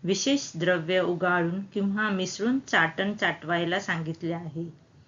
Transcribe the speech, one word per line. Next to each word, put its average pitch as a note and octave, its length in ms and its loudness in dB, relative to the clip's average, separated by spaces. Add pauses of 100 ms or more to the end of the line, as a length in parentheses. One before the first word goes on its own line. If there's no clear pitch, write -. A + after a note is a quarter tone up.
विशेष C4+ 520 0
द्रव्य F3 440 2
उगाळून F3 640 0
किंवा G3+ 460 0
मिसळून G3 500 0
चाटण F#3+ 540 2
चाटवायला E3+ 680 0
सांगितले E3 520 -4
आहे. E3 320 -6 (440)